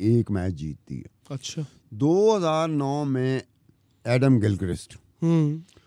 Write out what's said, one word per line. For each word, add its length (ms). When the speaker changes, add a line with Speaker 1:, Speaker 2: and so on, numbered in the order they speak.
Speaker 1:
एक 300
मैच 220
जीतती 440
है। 80
Speaker 2:
अच्छा। 340
Speaker 1:
दो 440
हज़ार 320
नौ 360
में 380
एडम 320
गिलक्रिस्ट, 580
Speaker 2:
हम्म। 420